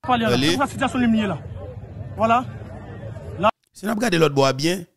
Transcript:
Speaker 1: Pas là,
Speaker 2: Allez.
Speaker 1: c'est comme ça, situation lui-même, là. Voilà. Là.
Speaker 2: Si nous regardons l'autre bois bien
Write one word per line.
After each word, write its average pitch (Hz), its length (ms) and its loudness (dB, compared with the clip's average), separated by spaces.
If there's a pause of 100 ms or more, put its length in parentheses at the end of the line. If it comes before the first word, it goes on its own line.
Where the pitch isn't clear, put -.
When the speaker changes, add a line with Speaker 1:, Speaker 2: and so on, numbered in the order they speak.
Speaker 1:
Pas 247 160 0
là, 226 100 2
Speaker 2:
Allez. 262 220 4
Speaker 1:
c'est 277 60 2
comme 269 100 2
ça, - 60 -8
situation 254 260 -2
lui-même, 220 300 2
là. 160 100 -4 (760)
Voilà. 226 280 4 (920)
Là. 202 100 4 (240)
Speaker 2:
Si - 140 -12
nous 226 80 -2
regardons 208 240 0
l'autre 151 160 4
bois 135 180 4
bien 170 320 0 (120)